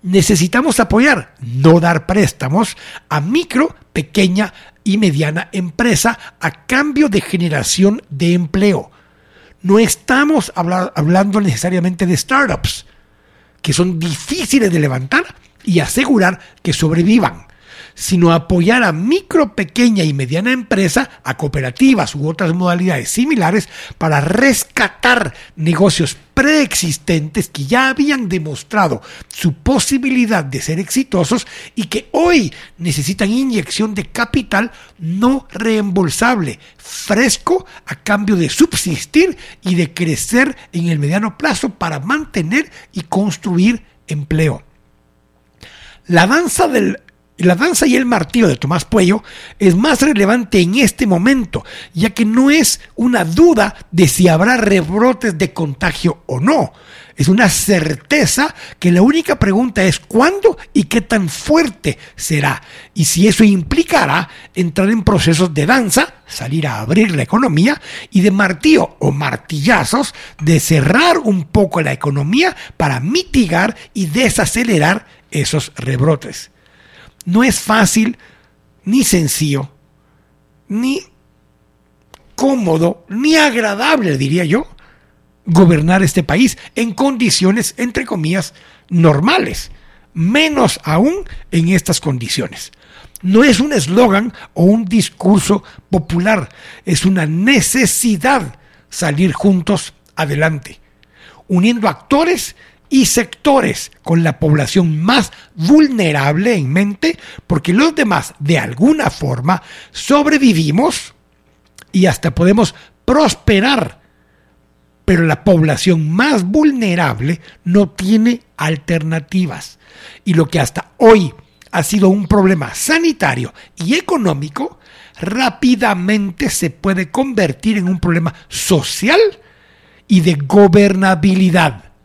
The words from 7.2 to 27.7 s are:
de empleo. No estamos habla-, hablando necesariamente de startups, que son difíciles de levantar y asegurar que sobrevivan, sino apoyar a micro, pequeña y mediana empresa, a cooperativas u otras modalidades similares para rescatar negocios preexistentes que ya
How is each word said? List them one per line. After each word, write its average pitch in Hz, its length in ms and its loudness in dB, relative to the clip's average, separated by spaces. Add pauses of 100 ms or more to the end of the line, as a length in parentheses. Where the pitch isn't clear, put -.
de 170 240 -2
empleo. 180 580 0 (680)
No 196 160 2
estamos 269 800 0
habla-, 180 400 -4
hablando 185 460 0
necesariamente 180 640 -2
de 175 100 0
startups, - 680 -2 (760)
que 151 120 -4
son 175 260 -2
difíciles 214 720 -2
de 170 80 0
levantar 139 560 -2 (300)
y 170 160 2
asegurar 190 580 0 (240)
que 170 80 -2
sobrevivan, 170 760 0 (440)
sino 175 380 2
apoyar 180 520 2
a 185 100 0
micro, 269 640 0
pequeña 208 500 0
y 151 80 0
mediana 151 400 -2
empresa, 220 560 -2 (120)
a - 140 -6
cooperativas 151 800 0
u 147 140 -4
otras 165 240 -2
modalidades 175 560 -2
similares 214 580 0 (300)
para 151 240 0
rescatar 214 1120 0 (240)
negocios 165 580 0 (180)
preexistentes 190 1160 -2
que 139 160 -10
ya 247 240 0